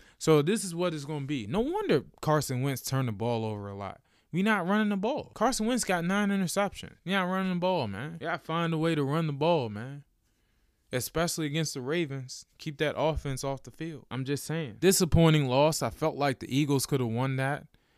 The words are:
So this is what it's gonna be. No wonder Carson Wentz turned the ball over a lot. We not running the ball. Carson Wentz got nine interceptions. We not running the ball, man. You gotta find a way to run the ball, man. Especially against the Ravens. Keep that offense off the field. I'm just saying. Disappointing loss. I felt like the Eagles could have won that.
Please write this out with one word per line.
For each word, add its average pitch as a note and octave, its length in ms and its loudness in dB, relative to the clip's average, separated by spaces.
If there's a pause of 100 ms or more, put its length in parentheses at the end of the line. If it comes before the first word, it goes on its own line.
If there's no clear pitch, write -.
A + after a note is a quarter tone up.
(180)
So D3+ 240 4
this F#3+ 220 0
is E3+ 100 -8
what F3 200 -2
it's C#3+ 100 -8
gonna C#3+ 220 -6
be. C3 200 -4
No D#3 140 -2
wonder D#4 440 0 (160)
Carson C3+ 420 0
Wentz C3+ 200 -2
turned C3 240 -2
the A2+ 60 -2
ball A2+ 320 -2
over G#2 240 -6
a G2 80 -10
lot. G2 240 -10 (320)
We F3 100 -2
not G3+ 240 0
running G#3 220 2
the G#3 80 0
ball. A3 380 -2
Carson A3 320 2
Wentz B3 180 0
got F3 200 0
nine G3 260 2
interceptions. G3 640 -2 (100)
We F3 80 -4
not F#3 160 0
running F#3 240 0
the F3 80 -2
ball, F3 260 2
man. B2 340 -6
You D3+ 60 -8
gotta D#3+ 120 -4
find E3 340 -2
a D#3+ 60 0
way E3 180 2
to C#3+ 80 0
run D#3 240 0
the D3 40 -2
ball, C#3+ 360 2
man. B2+ 340 -10 (880)
Especially D#3+ 560 -2
against D3+ 280 -2
the C#3+ 60 -6
Ravens. C#3 640 -6 (120)
Keep D3+ 200 -10
that D3+ 180 0
offense C#3 480 -2
off C#3 180 -6
the - 80 -16
field. D#3 400 -12
I'm B2+ 140 -4
just C#3 200 -2
saying. D3 360 -6
Disappointing D#3+ 680 6
loss. D3 340 4
I A#2+ 80 -2
felt D#3 260 -2
like C#3 220 0
the - 180 -4
Eagles C#3 300 2
could C#3 140 0
have A#2+ 80 0
won C3 280 0
that. C#3 300 -4 (320)